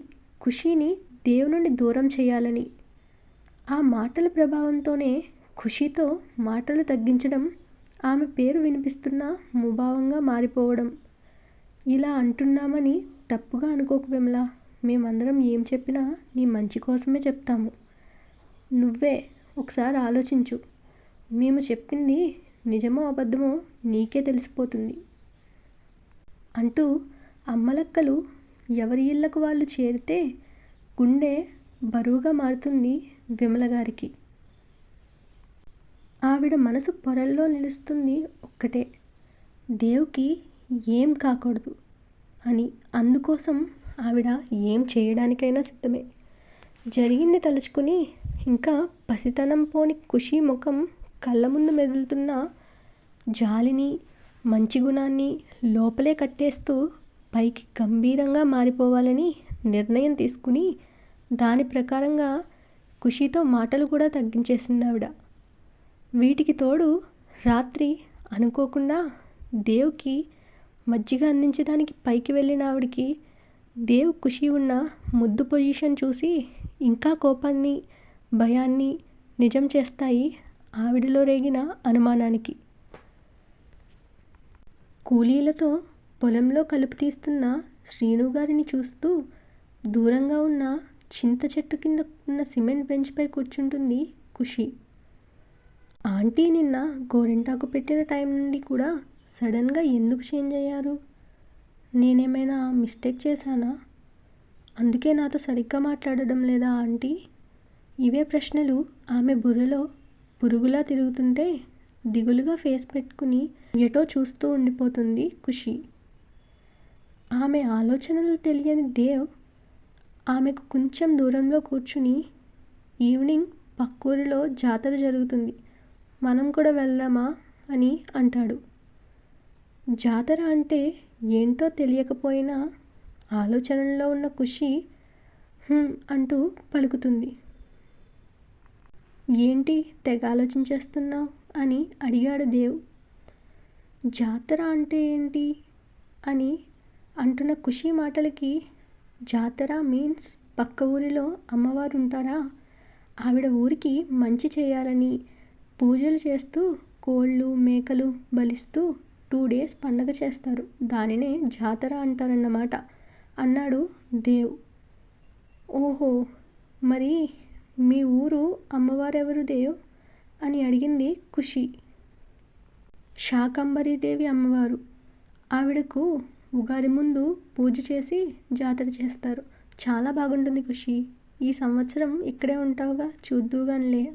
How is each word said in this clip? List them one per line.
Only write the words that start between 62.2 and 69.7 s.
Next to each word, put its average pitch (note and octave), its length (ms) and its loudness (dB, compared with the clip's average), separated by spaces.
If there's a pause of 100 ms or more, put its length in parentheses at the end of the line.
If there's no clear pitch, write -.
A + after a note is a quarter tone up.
ఖుషీతో C#4 400 2
మాటలు B3+ 420 2
కూడా D4 240 2
తగ్గించేసింది A#3+ 800 0
ఆవిడ. A3+ 200 -2 (1080)
వీటికి C4+ 380 4
తోడు D#4 500 2 (440)
రాత్రి B3+ 520 0 (340)
అనుకోకుండా C#4 800 0 (440)
దేవుకి C4+ 720 0 (640)